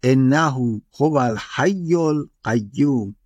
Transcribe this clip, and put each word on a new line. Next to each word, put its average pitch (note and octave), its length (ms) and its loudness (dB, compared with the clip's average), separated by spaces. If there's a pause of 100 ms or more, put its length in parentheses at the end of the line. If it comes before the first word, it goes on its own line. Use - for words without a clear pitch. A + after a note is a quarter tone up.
انه C3 760 2 (200)
هو D3+ 160 0
الحی D3 760 -2
القیوم. C3+ 1300 -2